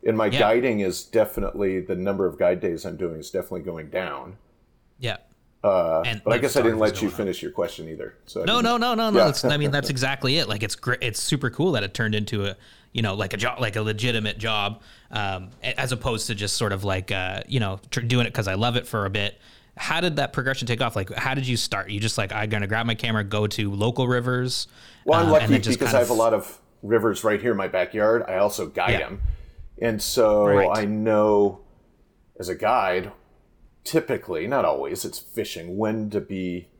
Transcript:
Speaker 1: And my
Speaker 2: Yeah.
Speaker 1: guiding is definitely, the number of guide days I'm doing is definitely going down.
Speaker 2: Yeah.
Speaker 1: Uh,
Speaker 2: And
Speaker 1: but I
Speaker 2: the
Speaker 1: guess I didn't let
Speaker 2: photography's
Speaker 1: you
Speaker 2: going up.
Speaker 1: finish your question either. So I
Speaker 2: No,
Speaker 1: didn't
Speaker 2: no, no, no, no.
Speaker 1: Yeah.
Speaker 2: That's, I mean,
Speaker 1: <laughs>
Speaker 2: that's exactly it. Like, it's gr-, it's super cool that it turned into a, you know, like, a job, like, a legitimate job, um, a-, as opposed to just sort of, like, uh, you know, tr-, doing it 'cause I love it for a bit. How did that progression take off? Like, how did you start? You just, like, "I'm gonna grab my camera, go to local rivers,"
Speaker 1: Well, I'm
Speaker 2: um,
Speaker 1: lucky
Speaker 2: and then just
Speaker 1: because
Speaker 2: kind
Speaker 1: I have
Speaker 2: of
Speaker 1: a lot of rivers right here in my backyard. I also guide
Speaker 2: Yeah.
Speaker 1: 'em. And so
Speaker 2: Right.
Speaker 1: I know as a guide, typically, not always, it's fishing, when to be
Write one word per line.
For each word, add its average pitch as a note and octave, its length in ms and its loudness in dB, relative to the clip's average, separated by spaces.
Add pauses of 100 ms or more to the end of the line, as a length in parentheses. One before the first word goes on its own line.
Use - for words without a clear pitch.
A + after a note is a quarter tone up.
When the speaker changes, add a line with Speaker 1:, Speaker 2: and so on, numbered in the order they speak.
Speaker 1:
And A2 100 2
my A2 100 2
Speaker 2:
Yeah. G#2 120 2
Speaker 1:
guiding A2+ 420 4
is F#2 220 -2
definitely, G2+ 760 0
the F2+ 160 -4
number F#2+ 300 0
of D#2+ 120 -2
guide F2+ 220 2
days E2+ 240 -4
I'm E2 120 -8
doing E2 220 -6
is D#2 120 -14
definitely F2+ 320 -6
going D#2+ 280 -10
down. D#2+ 460 -6 (640)
Speaker 2:
Yeah. A#2+ 180 -4 (480)
Speaker 1:
Uh, E2+ 420 4
Speaker 2:
And A2 160 -4
Speaker 1:
but A2 100 2
I A#2+ 40 4
Speaker 2:
the A#2 60 0
Speaker 1:
guess C3+ 140 0
I C3+ 60 4
didn't A2+ 160 4
let G#2+ 120 4
Speaker 2:
photography's G2+ 120 -4
Speaker 1:
you G#2 60 0
Speaker 2:
going F2+ 40 -2
up. - 60 -12
Speaker 1:
finish F#2+ 240 -4
your D2+ 80 -8
question E2+ 380 -6
either. - 260 -12 (120)
So - 160 -8
I - 20 -4
Speaker 2:
No, A3 180 2
Speaker 1:
didn't - 20 2
Speaker 2:
no, A#3 120 2
no, A#3+ 180 0
no, A3 160 0
no. G3+ 80 4
Speaker 1:
Yeah. - 80 8
Speaker 2:
That's, C#3+ 180 0
I C#3+ 120 4
mean, D3 140 0
Speaker 1:
<laughs> - 20 -2
Speaker 2:
that's C#3+ 180 -2
exactly C3 480 0
it. B2 100 -2
Like, G#2 140 -4
it's G#2 140 -4
gr-, B2 240 -2
it's A#2 200 -2
super C3 300 -2
cool E3+ 220 0
that A2 100 0
it G2 100 -4
turned G#2+ 220 0
into G#2 320 -2
a, F#2+ 100 -6 (360)
you A2+ 100 -2
know, G2+ 120 0
like, G2+ 200 -2
a - 20 -6
job, B2 240 -2
like, G#2+ 140 0
a G#2+ 80 -2
legitimate G#2+ 560 -2
job, G#2+ 420 -2 (300)
um, G2 400 -6 (140)
a-, B2 160 -4
as C3 100 -2
opposed A#2 380 -4
to A2+ 80 -4
just G2+ 200 -4
sort G#2 160 0
of, G2 120 -4
like, F#2+ 260 -2
uh, F#2+ 380 -4
you C3+ 100 0
know, G2 220 -2 (100)
tr-, - 100 -2
doing B2 260 2
it - 80 -6
'cause G#2+ 120 -2
I F#2+ 80 -2
love A#2 220 0
it - 100 -2
for G#2 200 -2
a G2 40 -2
bit. G2+ 300 -4 (360)
How E3+ 240 -2
did F3 160 0
that C#3 160 -2
progression C3 360 -2
take A#2+ 120 0
off? B2 140 -2
Like, F#2+ 200 -4
how C3+ 200 -2
did C3 140 -2
you A#2+ 80 0
start? G2+ 340 -4
You G2+ 80 -4
just, A2 180 -2
like, G2 160 -2
"I'm G#2+ 160 -2
gonna G#2 200 -2
grab A2+ 180 0
my A2+ 80 0
camera, A2 300 0
go G#2 240 0
to G#2 240 -2
local A#2 340 0
rivers," B2 640 0 (360)
Speaker 1:
Well, D#3 140 6
I'm E3 80 4
Speaker 2:
um, D#3 60 6
Speaker 1:
lucky D#3 140 8
Speaker 2:
and A2 80 6
then A#2 80 4
just A#2+ 180 0
Speaker 1:
because C3 120 2
Speaker 2:
kind C3+ 40 4
Speaker 1:
I B2 40 8
have B2 120 4
Speaker 2:
of A2+ 40 2
Speaker 1:
a A2 40 2
lot A2+ 120 6
of - 280 -2 (220)
rivers A2 420 2
right G#2+ 180 2
here A#2+ 80 2
in G#2+ 80 2
my F#2+ 100 -2
backyard. G#2+ 600 2
I F#2 80 -2
also G2+ 300 2
guide F#2+ 340 0
Speaker 2:
Yeah. C2+ 60 -4
Speaker 1:
'em. - 160 -8 (560)
And A2+ 220 0
so G#2+ 460 4
Speaker 2:
Right. G2+ 320 4
Speaker 1:
I G#2+ 80 0
know G#2+ 760 4 (800)
as F2+ 80 -8
a F#2 60 -4
guide, G2+ 580 0 (720)
typically, F#2+ 640 -2
not B2+ 180 0
always, C#2+ 400 -2
it's - 140 -10
fishing, F2+ 580 -8
when G#2+ 340 -2
to G2+ 100 -2
be F#2 480 -8 (120)